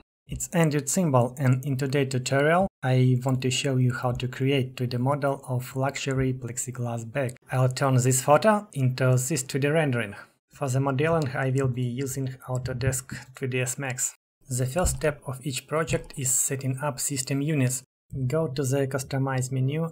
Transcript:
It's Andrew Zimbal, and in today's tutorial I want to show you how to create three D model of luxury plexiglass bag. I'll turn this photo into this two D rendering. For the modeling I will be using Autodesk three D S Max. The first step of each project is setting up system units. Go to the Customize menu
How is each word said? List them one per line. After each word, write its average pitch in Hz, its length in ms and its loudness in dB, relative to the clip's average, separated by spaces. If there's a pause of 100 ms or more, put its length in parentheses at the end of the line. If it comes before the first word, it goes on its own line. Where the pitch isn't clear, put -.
(280)
It's - 260 -8
Andrew 156 260 4
Zimbal, 131 580 2
and 131 280 4
in 139 100 -2
today's 139 320 0
tutorial 143 640 2 (120)
I 127 440 4
want 131 160 0
to 127 100 0
show 135 240 0
you 127 180 4
how 123 200 -2
to 123 160 -4
create 135 480 0
three 123 100 -2
D 120 80 -4
model 135 500 0
of 123 300 -4
luxury 131 580 0
plexiglass 120 720 -6
bag. 120 320 -4 (160)
I'll 131 160 4
turn 131 280 2
this 127 260 4
photo 208 500 4
into 127 460 2
this 127 260 -2
two - 160 -4
D 135 80 2
rendering. 127 480 0 (380)
For 143 160 -4
the 127 100 2
modeling 143 560 2
I 135 140 0
will 135 180 2
be 123 160 -2
using 131 460 -4 (180)
Autodesk 127 680 -4 (220)
three 131 140 -6
D 127 100 -2
S 123 180 -2
Max. 131 380 -6 (320)
The 127 180 -2
first 135 300 0
step 147 320 -2
of 131 180 -8
each 131 220 -6
project 160 480 -2
is 127 160 -2
setting 131 500 -2
up 147 200 -4
system 139 400 -2
units. 139 420 0 (440)
Go 160 200 0
to 143 160 -4
the 139 240 2
Customize 135 680 -2
menu 143 380 0